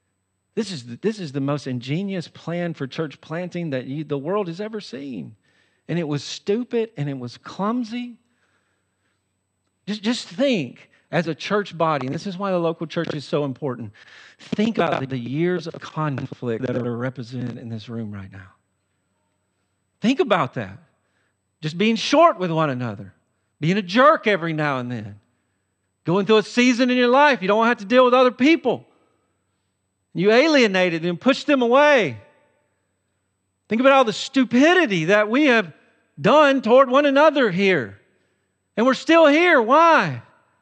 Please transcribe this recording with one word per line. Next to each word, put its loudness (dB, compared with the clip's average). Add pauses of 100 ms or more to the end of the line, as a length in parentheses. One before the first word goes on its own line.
(540)
This -6
is -12
the, -12
this -6
is -10
the -6
most -4
ingenious -8
plan -8
for -10
church -10
planting -10
that -6
you, -10
the -6
world -6
has -10
ever -10
seen. -14 (540)
And -4
it -4
was -6
stupid -6
and -6
it -8
was -14
clumsy. -8 (1700)
Just, -8
just -4
think, -4 (200)
as -2
a -6
church -4
body, 0
and -6
this -10
is -8
why -6
the 0
local -2
church -6
is -8
so -2
important, -8 (460)
think -4
about -2
the -6
years -4
of -12
conflict -6
that -4
are -4
represented -10
in -14
this -12
room -10
right -14
now. -20 (1500)
Think 2
about 0
that. -10 (840)
Just -8
being 2
short 4
with -4
one 0
another, -8 (440)
being 0
a -2
jerk 4
every 0
now -2
and -8
then, -10 (840)
going 0
through 4
a 4
season 2
in 0
your 2
life 4
you -2
don't 2
have 0
to -14
deal 4
with 4
other 4
people. 0 (1300)
You 2
alienated 2
them, -4
pushed 0
them 2
away. 4 (1500)
Think 0
about 6
all 6
the 0
stupidity 2
that 2
we 2
have 2 (480)
done 4
toward 4
one 4
another 4
here. -2 (760)
And 0
we're 4
still 4
here. 4
Why? 2 (400)